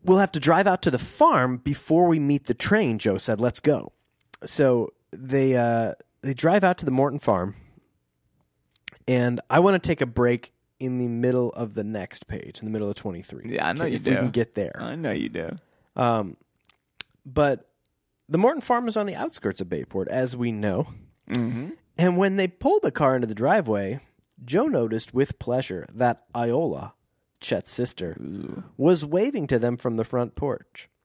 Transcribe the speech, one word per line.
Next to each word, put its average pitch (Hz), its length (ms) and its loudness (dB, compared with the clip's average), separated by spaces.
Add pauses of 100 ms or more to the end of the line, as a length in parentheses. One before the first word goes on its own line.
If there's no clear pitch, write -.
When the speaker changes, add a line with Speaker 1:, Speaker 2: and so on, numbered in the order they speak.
Speaker 1:
"We'll 185 160 6
have 196 140 2
to 160 60 -2
drive 165 280 4
out 180 160 2
to 170 80 2
the 123 80 0
farm 131 580 4
before 160 500 2
we 165 120 4
meet 143 260 0
the - 80 -2
train," 151 460 2
Joe 98 180 0
said. 107 220 -2
"Let's 120 200 0
go." 135 340 0 (520)
So 127 480 2 (180)
they, 131 440 0
uh, 117 380 2 (280)
they 139 120 -4
drive 175 300 2
out 180 160 2
to 170 60 -6
the 139 60 0
Morton 135 280 2
farm, 98 360 0 (1500)
and 123 320 2 (100)
I 143 100 6
wanna 190 200 6
take 160 220 -2
a 135 40 2
break 120 460 0 (280)
in 127 180 -4
the 123 100 -2
middle 120 440 0
of 107 240 -8
the 110 80 -4
next 104 440 -10
page, - 320 -12
in 110 60 -12
the 107 60 -6
middle 107 180 -2
of 101 60 -6
twenty-three. 90 580 -10
Speaker 2:
Yeah, - 140 -2
I 87 60 -2
know - 120 -4
Speaker 1:
Can, 147 60 -2
Speaker 2:
you 120 40 -4
Speaker 1:
if - 100 -6
we 131 60 0
Speaker 2:
do. 127 60 2
Speaker 1:
can 120 140 0
get 117 240 -2
there. 101 240 -4
Speaker 2:
I 117 160 -8
know 156 160 -6
you 53 180 -4
do. 82 260 -8 (400)
Speaker 1:
Um, 113 420 -2 (880)
but 139 440 0 (580)
the 156 100 0
Morton 254 240 4
farm 240 260 0
is 220 100 -4
on 208 80 -2
the 196 100 -6
outskirts - 460 -6
of 87 80 -8
Bayport, 87 380 -6
as 127 280 -2
we 120 160 -2
know. 104 360 -2 (420)
Speaker 2:
Mm-hmm. 120 400 -4 (280)
Speaker 1:
And 175 200 4
when 190 200 2
they 190 100 2
pulled 370 340 2
the 156 100 0
car 131 240 2
into 123 120 0
the 110 80 -6
driveway, 117 640 0 (440)
Joe 156 220 0
noticed 117 480 -2
with 131 260 0
pleasure 120 540 -4
that 120 320 0 (100)
Iola 117 580 -2 (500)
Chet's - 280 -4
sister, 92 480 -6
Speaker 2:
Ooh. - 440 -10 (140)
Speaker 1:
was 156 280 4
waving 190 420 0
to 127 120 2
them 120 180 0
from 117 200 -4
the 110 80 0
front 123 300 -4
porch. - 540 -8 (160)